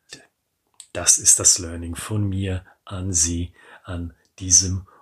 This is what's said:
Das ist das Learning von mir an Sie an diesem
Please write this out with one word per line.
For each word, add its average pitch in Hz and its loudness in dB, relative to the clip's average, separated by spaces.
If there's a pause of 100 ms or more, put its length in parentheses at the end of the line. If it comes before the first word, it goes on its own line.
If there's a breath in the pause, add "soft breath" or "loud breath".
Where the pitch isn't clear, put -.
(920)
Das 87 2
ist - 2
das - 4
Learning 85 -8
von 104 -2
mir 95 -2 (220 soft breath)
an 95 -6
Sie 87 -2 (300 loud breath)
an 85 -8 (240)
diesem 92 4 (160 soft breath)